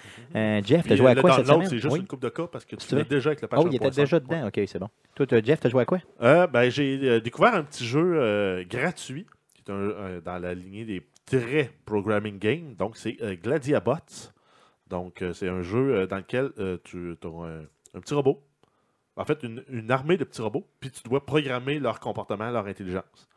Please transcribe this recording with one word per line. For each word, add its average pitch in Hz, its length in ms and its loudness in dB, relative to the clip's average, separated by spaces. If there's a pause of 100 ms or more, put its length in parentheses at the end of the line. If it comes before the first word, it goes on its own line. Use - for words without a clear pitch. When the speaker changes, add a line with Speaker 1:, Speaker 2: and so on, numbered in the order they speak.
(360)
Speaker 1:
Euh, 107 280 2
Jeff, 147 200 4
t'as - 40 -4
Speaker 2:
Puis, - 100 6
Speaker 1:
joué 131 100 8
à 123 40 10
Speaker 2:
euh, 120 40 6
le 131 60 6
Speaker 1:
quoi 135 120 8
cette 127 120 4
Speaker 2:
download, 151 200 6
Speaker 1:
semaine ? 190 40 -4
Speaker 2:
c'est 120 140 -2
juste 139 100 0
Speaker 1:
Oui. 165 60 -2
Speaker 2:
une 190 80 -8
coupe 131 140 -10
de 120 80 -4
cas 165 180 -6
parce 131 160 -14
que - 140 -14
tu - 100 -16
Speaker 1:
C'est 127 80 -2
Speaker 2:
l'as 147 60 4
Speaker 1:
vrai ? 151 80 -6
Speaker 2:
déjà 143 220 0
avec 139 100 -6
la 110 80 -8
page 123 120 4
Speaker 1:
Oh, 175 80 4
il 135 60 0
était 120 80 -2
Speaker 2:
un 139 60 2
point - 20 2
cinq. 135 120 0
Speaker 1:
déjà 160 180 2
dedans. 156 220 -4
Speaker 2:
Ouais. 104 40 -4
Speaker 1:
Ok, 101 200 -2
c'est 98 120 -10
bon. 98 80 -6 (280)
Toi, 143 120 0
toi, 117 160 6
Jeff, 139 160 2
t'as - 100 2
joué 123 120 4
à 117 40 2
quoi ? 185 140 0 (220)
Speaker 2:
Euh, 165 260 6
ben, 123 220 4
j'ai, 135 340 0
euh, 117 160 4
découvert 151 360 2
un 160 80 0
petit 131 220 -12
jeu, 156 360 2
euh, 101 420 0
gratuit, 135 640 -6 (280)
qui - 140 -20
est 104 60 -10
un, - 20 -6
euh, 98 460 -6
dans 90 160 -8
la 90 160 -6
lignée 95 320 -12
des 95 200 -8 (200)
très 131 460 -2 (140)
programming 104 520 -2
game. 123 380 -2
Donc, 104 220 -4
c'est, - 260 -8
euh, 98 120 -6
Gladiabots. 127 960 -2 (580)
Donc, 90 360 -10
euh, 87 100 -4
c'est 92 160 -6
un 90 140 -4
jeu, 120 320 0
euh, 95 100 2
dans 98 120 -4
lequel, 127 420 -4
euh, 92 240 -4
tu 87 400 -10
as 87 40 -12
un, 82 360 -12 (320)
un 95 40 -12
petit 117 140 -8
robot. 131 300 2 (720)
En 98 100 -6
fait, 151 160 -2
une, 120 280 -12
une 113 200 -8
armée 139 280 2
de 139 60 -4
petits - 200 -8
robots, 110 240 -4 (120)
puis 131 120 -12
tu - 180 -18
dois 139 160 0
programmer 135 540 -2
leur 117 200 -2
comportement, 110 520 -6
leur 107 160 -4
intelligence. 92 680 -8